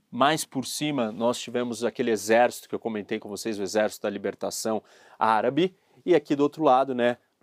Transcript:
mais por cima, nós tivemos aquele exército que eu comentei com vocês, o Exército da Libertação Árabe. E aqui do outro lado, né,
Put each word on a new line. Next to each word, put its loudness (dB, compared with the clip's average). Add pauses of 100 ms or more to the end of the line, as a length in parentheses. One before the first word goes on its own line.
mais 0
por -6
cima, -2
nós 0
tivemos -6
aquele 0
exército 2
que -8
eu -4
comentei -6
com -14
vocês, -6
o -6
Exército -2
da -2
Libertação -6 (380)
Árabe. 2 (320)
E 6
aqui 2
do 4
outro -2
lado, 4
né, 2 (240)